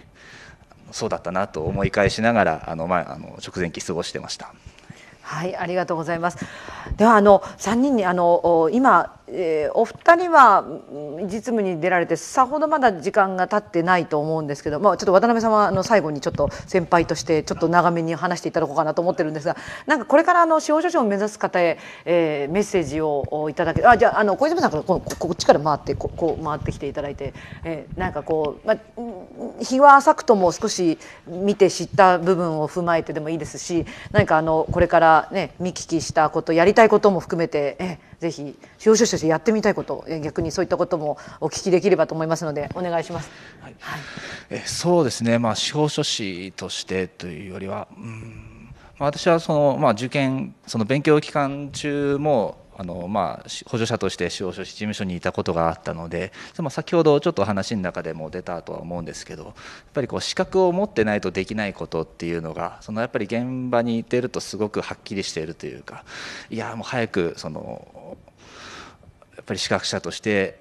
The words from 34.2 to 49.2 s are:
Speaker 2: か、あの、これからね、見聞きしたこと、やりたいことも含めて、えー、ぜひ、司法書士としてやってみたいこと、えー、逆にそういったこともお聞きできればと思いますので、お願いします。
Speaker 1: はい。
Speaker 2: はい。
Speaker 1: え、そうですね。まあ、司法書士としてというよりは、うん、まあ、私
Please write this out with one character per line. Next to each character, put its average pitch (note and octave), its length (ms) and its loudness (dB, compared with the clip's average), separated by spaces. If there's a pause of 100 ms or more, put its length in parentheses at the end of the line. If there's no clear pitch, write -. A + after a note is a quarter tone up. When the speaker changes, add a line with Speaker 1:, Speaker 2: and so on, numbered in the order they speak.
Speaker 2:
か、 E3+ 120 4
あ D#3 60 4
の、 D#3+ 280 2
こ D#3+ 80 0
れ F3 80 6
か E3+ 140 6
ら D#3+ 320 6
ね、 F3 260 -4
見 F3 160 -4
聞 - 140 -12
き E3 120 -2
し - 120 -10
た D3+ 180 2
こ D#3+ 120 -2
と、 E3 100 -2
や E3 120 6
り G3+ 100 4
た A3+ 100 8
い G#3+ 40 6
こ G#3 120 4
と G#3 100 6
も F#3 80 0
含 E3 220 -4
め E3 80 0
て、 D3 320 -2
え F3 180 -6 (200)
ー、 - 20 -14
ぜ E3 100 -4
ひ、 C#3+ 280 -12 (200)
司 - 120 2
法 A3 60 8
書 A3 100 4
士 - 60 -2
と F3+ 40 -2
し D3+ 60 -2
て D#3 40 0
や D#3+ 120 2
っ - 20 -4
て A3+ 120 2
み G#3+ 100 0
た G#3+ 80 2
い F#3 40 2
こ D3+ 80 -6
と、 - 260 -8
え D#3+ 80 -6
ー、 D#3 40 -6
逆 D3+ 220 -4
に D#3+ 80 -2
そ F#3+ 100 -4
う F3+ 40 2
い - 20 -10
っ - 20 -14
た F3+ 80 0
こ E3+ 100 0
と E3+ 120 -2
も D3+ 200 -4 (220)
お D#3+ 60 -4
聞 - 180 -6
き G3+ 60 0
で F3 100 4
き G3 80 0
れ E3+ 80 4
ば D3+ 100 2
と - 80 -8
思 D#3+ 100 -4
い - 20 -4
ま D#3+ 100 0
す E3+ 80 -8
の D3+ 80 -6
で、 C#3+ 220 -6
お F3+ 80 -8
願 E3+ 180 -2
い D#3 40 -6
し - 80 -12
ま E3 100 -8
す。 - 80 -16 (300)
Speaker 1:
は C3+ 100 -20
い。 - 100 -20
Speaker 2:
は - 160 -12
い。 D3+ 40 -12 (500)
Speaker 1:
え、 A#2+ 160 -8
そ F3 340 2
う D#3 40 4
で A#2+ 60 0
す - 140 -6
ね。 A#2 140 4
ま A#2 120 0
あ、 G#2+ 40 0
司 - 180 -4
法 D3+ 160 0
書 D3+ 140 -4
士 F#2+ 500 -6
と - 160 -12
し - 160 -10
て F#2 240 -4
と - 180 -16
い F2+ 220 -12
う - 20 -14
よ F2+ 80 -12
り F#2+ 80 -10
は、 G2+ 300 -10
う - 40 -20
ん、 - 760 -16 (240)
ま C#3+ 80 -2
あ、 - 20 2
私 - 200 -4